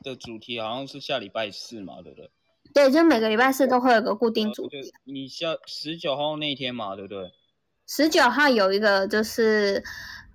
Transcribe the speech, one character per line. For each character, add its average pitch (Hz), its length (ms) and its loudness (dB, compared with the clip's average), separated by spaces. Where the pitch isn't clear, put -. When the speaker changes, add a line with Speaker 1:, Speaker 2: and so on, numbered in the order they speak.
Speaker 1:
的 127 140 -10
主 113 200 -14
题 120 220 -10
好 110 160 -6
像 135 100 -8
是 135 140 -16
下 135 180 -6
礼 101 120 -8
拜 110 200 -6
四 110 300 -16
嘛， 85 220 -16
对 80 100 -20
不 67 60 -20
对？ 73 120 -20
Speaker 2:
对， 277 180 6
就 330 140 6
每 247 160 6
个 220 80 2
礼 214 80 2
拜 262 160 4
四 269 140 2
都 247 120 2
会 247 140 4
有 220 80 6
个 - 140 -2
固 233 140 2
定 214 220 -2
主 - 160 -10
题。 143 100 -12
Speaker 1:
呃， 135 60 -10
就 - 60 -14
你 135 240 -12
下， 160 260 -6
十 165 320 -10
九 151 200 -4
号 151 180 -2
那 151 180 -4
天 127 220 -6
嘛， 101 200 -8
对 101 80 -12
不 98 40 -14
对？ 95 240 -12
Speaker 2:
十 311 220 0
九 320 140 4
号 262 260 4
有 196 240 4
一 202 60 0
个 196 280 2
就 214 160 0
是， 214 580 0